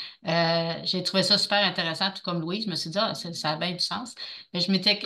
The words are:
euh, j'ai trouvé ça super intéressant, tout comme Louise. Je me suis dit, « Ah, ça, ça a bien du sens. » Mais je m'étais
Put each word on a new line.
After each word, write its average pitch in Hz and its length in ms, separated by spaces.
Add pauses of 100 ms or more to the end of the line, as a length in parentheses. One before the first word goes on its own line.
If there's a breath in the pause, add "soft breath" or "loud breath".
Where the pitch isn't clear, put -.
(280 loud breath)
euh, 165 460 (100)
j'ai 180 180
trouvé 185 220
ça 196 160
super 202 260
intéressant, 180 460
tout - 120
comme 175 180
Louise. 190 240
Je 196 40
me 165 60
suis 160 160
dit, « 190 100
Ah, 208 140
ça, 170 180
ça 156 200
a 156 40
bien 175 140
du 170 80
sens. » 226 340 (400 loud breath)
Mais 180 60
je 185 120
m'étais 202 340